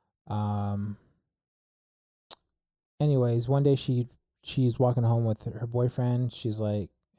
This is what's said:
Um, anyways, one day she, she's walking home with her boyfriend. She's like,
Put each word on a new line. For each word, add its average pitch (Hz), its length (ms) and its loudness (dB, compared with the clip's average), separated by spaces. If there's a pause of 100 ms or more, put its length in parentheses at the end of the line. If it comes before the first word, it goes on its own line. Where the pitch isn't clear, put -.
(280)
Um, 104 680 -4 (2000)
anyways, 123 480 2
one 139 140 2
day 139 120 6
she, 123 320 -2 (360)
she's 123 360 0
walking 123 240 4
home 117 220 2
with 110 180 -2
her 117 240 -8
boyfriend. 123 640 -2
She's 110 300 -6
like, 104 280 -2 (300)